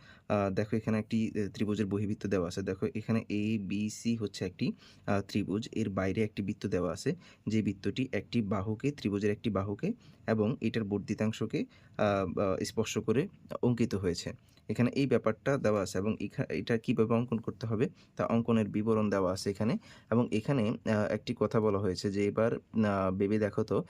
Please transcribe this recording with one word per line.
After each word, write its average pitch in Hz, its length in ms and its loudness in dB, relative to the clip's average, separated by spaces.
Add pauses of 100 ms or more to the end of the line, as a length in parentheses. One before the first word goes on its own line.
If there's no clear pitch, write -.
(300)
আহ, 101 240 2
দেখো 104 220 -2
এখানে 110 240 0
একটি, 113 360 0
আহ, 104 180 -2
ত্রিভুজের 104 320 0
বহিবৃত্ত 101 420 -2
দেওয়া 95 200 0
আছে। 95 140 -6
দেখো 98 340 -4
এখানে 110 340 -2
এ 104 320 0
বি 101 280 -4
সি 117 260 -2
হচ্ছে 107 300 -4
একটি, 123 280 -4 (320)
আহ, 101 160 2
ত্রিভুজ, 104 500 -2
এর 104 180 -2
বাইরে 95 340 0
একটি 107 180 -4
বৃত্ত 95 260 -4
দেওয়া 90 240 0
আছে, 135 240 -4 (320)
যে 107 140 2
বৃত্তটি 104 500 -2
একটি 104 300 -2
বাহুকে, 107 500 -2
ত্রিভুজের 104 400 0
একটি 107 180 -2
বাহুকে 101 440 -2 (340)
এবং 110 340 2
এটার 113 220 0
বর্ধিতাংশকে, 110 840 -2 (320)
আহ, 98 420 2
আহ, 95 240 0
স্পর্শ - 340 -2
করে 120 300 0 (340)
অঙ্কিত 117 340 2
হয়েছে। 90 380 -2 (360)
এখানে 117 220 2
এই 143 160 2
ব্যাপারটা 123 500 2
দেওয়া 104 240 2
আছে - 160 -2
এবং 101 240 0
এখা-, - 280 -4
এটা 113 280 0
কীভাবে 113 360 2
অঙ্কন 117 240 0
করতে 113 300 -6
হবে 113 220 0 (260)
তা - 100 -2
অঙ্কনের 113 420 2
বিবরণ 107 420 2
দেওয়া 95 240 2
আছে 95 160 -4
এখানে। 110 280 0 (340)
এবং 117 200 4
এখানে, 107 380 2
আহ, 104 440 0
একটি 110 260 -4
কথা 107 220 2
বলা 104 180 4
হয়েছে 101 320 0
যে, 101 140 2
"এবার, 110 280 2
আহ, 98 580 0
ভেবে 101 280 2
দেখো 107 240 0
তো 107 260 0